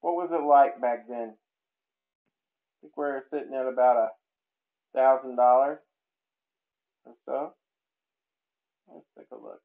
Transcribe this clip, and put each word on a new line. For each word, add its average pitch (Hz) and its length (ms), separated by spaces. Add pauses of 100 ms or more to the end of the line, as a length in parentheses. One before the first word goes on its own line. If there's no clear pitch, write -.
What 170 140
was 175 160
it 160 140
like 139 360
back 117 280
then? 117 260
I - 1500
think - 140
we're 139 360
sitting 135 220
at 131 120
about 127 300
a 110 120 (840)
thousand 131 400
dollars 127 440 (1300)
or 117 100 (120)
so. 135 260 (1400)
Let's - 140 (120)
take - 140
a - 100
look. - 220